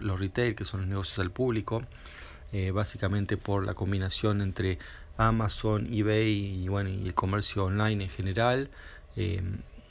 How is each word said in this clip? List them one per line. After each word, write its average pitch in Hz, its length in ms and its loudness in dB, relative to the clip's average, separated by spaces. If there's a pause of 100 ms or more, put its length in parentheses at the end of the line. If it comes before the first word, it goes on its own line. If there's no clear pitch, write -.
los 95 200 0
retail, 110 340 2
que - 120 -4
son 95 140 -4
los 95 100 -2
negocios 98 280 -2
al 92 120 0
público, 113 520 0 (680)
eh, 95 200 0
básicamente 101 640 0
por 101 260 2
la 101 80 0
combinación 98 680 2
entre 95 360 0 (380)
Amazon, 110 760 2
eBay 104 760 2
y, 92 40 -2
bueno, 98 220 0
y 98 160 -4
el 87 80 -4
comercio 98 500 2
online 104 400 2
en 90 60 -6
general. 117 580 2 (480)
Eh, 95 240 0 (500)